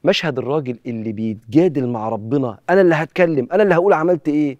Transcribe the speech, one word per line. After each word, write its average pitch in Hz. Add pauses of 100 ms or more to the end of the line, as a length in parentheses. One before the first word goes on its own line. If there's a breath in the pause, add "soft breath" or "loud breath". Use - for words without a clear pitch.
مشهد 151
الراجل 127
اللي 113
بيتجادل 120
مع 113
ربنا، 113 (120)
"أنا 190
اللي 175
هتكلم، 156
أنا 202
اللي 190
هقول 185
عملت 165
إيه". 147